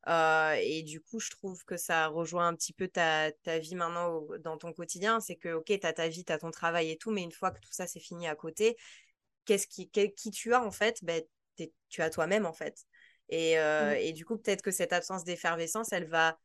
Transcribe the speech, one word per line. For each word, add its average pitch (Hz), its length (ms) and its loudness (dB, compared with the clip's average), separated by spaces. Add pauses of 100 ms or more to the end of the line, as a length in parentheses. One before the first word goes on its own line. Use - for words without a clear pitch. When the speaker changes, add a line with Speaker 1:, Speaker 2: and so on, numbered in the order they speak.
Speaker 1:
Euh, 160 520 4
et 156 220 -2
du 156 180 -12
coup, 220 200 -8
je - 100 -8
trouve 185 340 -10
que 180 120 -6
ça 160 320 2
rejoint 170 400 0
un 170 60 0
petit - 180 -6
peu 185 160 -6
ta, 156 420 2 (140)
ta 165 140 0
vie 160 180 -6
maintenant 170 320 0
au, 160 300 -4
dans 160 200 -8
ton 170 140 -10
quotidien. 185 480 -2
C'est - 160 -10
que, 170 180 -6
ok, 160 260 -2
t'as 170 120 0
ta 165 160 0
vie, 170 160 -6
t'as 156 140 -2
ton 165 120 -6
travail 165 400 0
et 160 80 -6
tout, 220 120 -8
mais 202 120 0
une 170 100 -8
fois 185 200 -2
que - 80 -16
tout - 120 -20
ça, 180 140 -8
c'est 170 140 -12
fini 170 280 -10
à 156 60 -2
côté, 202 420 0 (720)
qu'est-ce 202 200 2
qui, - 240 -12
que-, 202 240 2
qui - 160 -8
tu 226 240 -2
as, 247 80 6
en 208 100 -2
fait ? 226 320 2
Ben, 165 180 -2 (340)
t'es, - 160 -10 (160)
tu - 140 -4
as 160 80 2
toi-même, 180 360 2
en 165 60 -4
fait. - 320 -10 (460)
Et, 165 280 4
euh, 151 360 4
Speaker 2:
Mm. - 40 2
Speaker 1:
et 151 140 0
du 160 140 -10
coup, 226 100 -2
peut-être 202 260 0
que 196 100 -2
cette 175 200 0
absence 175 320 -2
d'effervescence, 170 680 -2
elle 175 140 -2
va 160 380 4